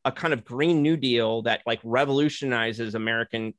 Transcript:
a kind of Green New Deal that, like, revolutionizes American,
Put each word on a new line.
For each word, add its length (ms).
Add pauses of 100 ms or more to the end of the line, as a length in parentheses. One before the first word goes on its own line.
a 80
kind 220
of 120
Green 360
New 160
Deal 460
that, 220
like, 180
revolutionizes 1120
American, 640